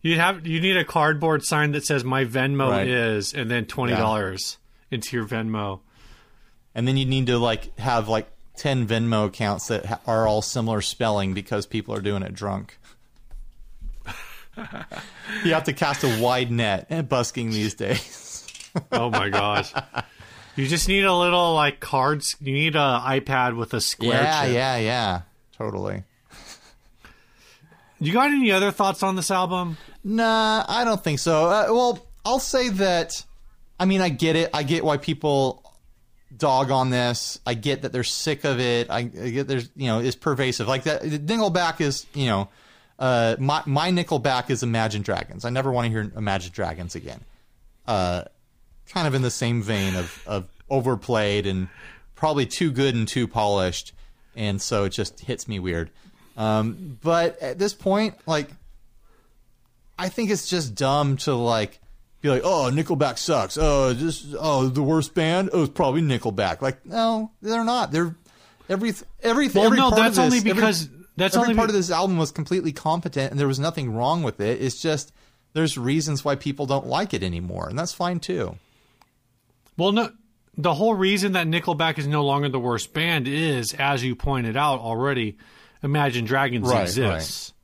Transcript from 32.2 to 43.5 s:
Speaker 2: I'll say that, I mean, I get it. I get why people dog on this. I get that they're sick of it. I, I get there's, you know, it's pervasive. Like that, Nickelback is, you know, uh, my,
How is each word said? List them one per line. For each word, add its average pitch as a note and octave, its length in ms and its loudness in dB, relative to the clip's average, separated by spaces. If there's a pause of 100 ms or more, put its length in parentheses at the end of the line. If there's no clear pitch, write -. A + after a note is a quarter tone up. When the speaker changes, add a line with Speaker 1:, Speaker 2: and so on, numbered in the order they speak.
Speaker 2:
I'll B3 160 0
say B3+ 300 0
that, F#3 560 0 (540)
I F#3 60 2
mean, F#3+ 160 4
I F3+ 80 4
get D#3+ 260 2
it. E3 180 2
I D3+ 80 0
get D#3 240 0
why D3 120 2
people C#3+ 680 0 (760)
dog C3 320 2
on C3 220 2
this. B2 560 -2
I A#2+ 80 0
get C3+ 260 -2
that - 100 -6
they're A#2+ 120 -2
sick - 420 -4
of C3 140 0
it. A#2+ 320 0
I, G2 80 -2
I A#2+ 300 -6
get C3+ 180 -4
there's, B2+ 280 -4
you C3+ 120 -4
know, A2+ 120 2
it's B2 160 -2
pervasive. B2+ 520 -2
Like C3 160 0
that, D3+ 180 -2
Nickelback E3+ 800 0
is, C#3 320 -2
you C#3 140 0
know, G2 220 0 (500)
uh, A#2+ 400 2
my, C#3+ 260 0